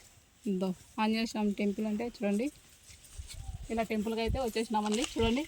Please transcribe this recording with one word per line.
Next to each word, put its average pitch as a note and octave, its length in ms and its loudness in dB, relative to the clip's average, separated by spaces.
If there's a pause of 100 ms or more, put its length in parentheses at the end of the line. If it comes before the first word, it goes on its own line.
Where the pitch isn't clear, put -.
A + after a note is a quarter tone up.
(500)
ఇదో F#3+ 180 2 (340)
ఆంజనేయ A3 300 2
స్వామి G#3 280 2
టెంపుల్ G3+ 300 0
అంటే G#3+ 140 -2 (120)
చూడండి, G3+ 300 2 (1300)
ఇలా A3+ 180 2
టెంపుల్కి A3 360 0
అయితే A#3 200 2
వచ్చేసినామండి. G#3+ 560 2 (120)
చూడండి, A#3 340 4